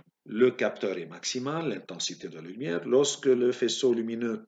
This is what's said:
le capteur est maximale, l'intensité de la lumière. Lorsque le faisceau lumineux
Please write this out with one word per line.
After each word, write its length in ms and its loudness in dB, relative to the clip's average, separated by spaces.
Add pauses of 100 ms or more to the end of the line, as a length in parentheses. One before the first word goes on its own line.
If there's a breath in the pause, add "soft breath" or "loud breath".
(260)
le 260 4
capteur 460 -2
est 100 -8
maximale, 640 -4
l'intensité 600 -8
de 60 -14
la 60 -12
lumière. 440 -6
Lorsque 400 2
le 260 6
faisceau 420 2
lumineux 540 -2